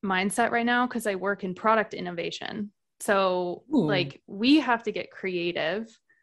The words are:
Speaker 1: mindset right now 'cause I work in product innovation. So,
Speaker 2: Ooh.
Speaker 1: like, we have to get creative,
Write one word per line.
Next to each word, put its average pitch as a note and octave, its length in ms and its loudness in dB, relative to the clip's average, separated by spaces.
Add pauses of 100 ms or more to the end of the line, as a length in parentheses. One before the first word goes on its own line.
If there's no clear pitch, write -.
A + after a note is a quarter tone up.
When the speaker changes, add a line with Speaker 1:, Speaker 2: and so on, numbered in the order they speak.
Speaker 1:
mindset G3 460 2
right A#3 140 0
now B3 200 2
'cause A#3 220 -4
I G3 80 0
work G3 280 -2
in F#3 120 -4
product A3 400 2
innovation. F3 760 -8 (280)
So, F#3 640 0 (100)
Speaker 2:
Ooh. G#3 140 4
Speaker 1:
like, F3+ 400 -2
we B3+ 320 4
have A#3+ 240 0
to G#3 80 -4
get F#3 180 -6
creative, F3 800 -4 (360)